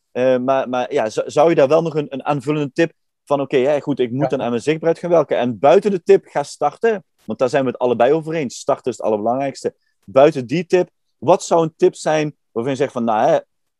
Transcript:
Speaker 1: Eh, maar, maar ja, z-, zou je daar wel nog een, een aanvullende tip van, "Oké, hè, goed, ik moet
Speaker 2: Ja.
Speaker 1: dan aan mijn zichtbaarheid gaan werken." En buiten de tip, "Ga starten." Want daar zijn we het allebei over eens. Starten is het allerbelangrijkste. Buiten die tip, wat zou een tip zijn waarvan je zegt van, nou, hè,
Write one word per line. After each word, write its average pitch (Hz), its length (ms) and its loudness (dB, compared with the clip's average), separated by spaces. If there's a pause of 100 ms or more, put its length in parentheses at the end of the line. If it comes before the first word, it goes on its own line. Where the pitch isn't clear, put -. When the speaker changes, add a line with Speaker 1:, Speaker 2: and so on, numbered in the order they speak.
(120)
Speaker 1:
Eh, 127 260 0
maar, 127 320 -2
maar 123 240 -4
ja, 117 160 -2
z-, - 160 -6
zou 147 240 2
je 165 60 2
daar 143 120 4
wel 160 140 2
nog 165 140 -6
een, 147 180 -6
een 131 120 -10
aanvullende 147 460 -4
tip 165 200 0 (340)
van, 139 160 -2
"Oké, 139 160 -2
hè, 135 240 2
goed, 139 180 -4
ik 120 120 -2
moet 131 100 -4
Speaker 2:
Ja. 139 60 0
Speaker 1:
dan 131 140 -4
aan 117 80 -4
mijn 120 120 -4
zichtbaarheid 160 380 -2
gaan 175 100 -6
werken." 160 280 2
En 120 220 -2
buiten 196 320 4
de 185 120 -4
tip, 196 220 4
"Ga 147 180 -6
starten." 196 600 -4 (220)
Want 110 140 -10
daar 127 100 0
zijn 139 140 0
we 127 60 -2
het 113 100 -6
allebei 123 340 2
over 160 200 -2
eens. 151 260 -6
Starten 131 320 -4
is 110 60 -10
het - 80 -10
allerbelangrijkste. 117 680 -4 (320)
Buiten 135 420 2
die 165 180 -4
tip, 180 240 0 (280)
wat 170 260 2
zou 165 200 2
een 160 120 -4
tip 180 200 2
zijn 151 400 -4 (160)
waarvan 117 200 -4
je 131 60 -4
zegt 131 140 -2
van, 120 120 -4
nou, 117 260 2
hè, 151 100 2 (400)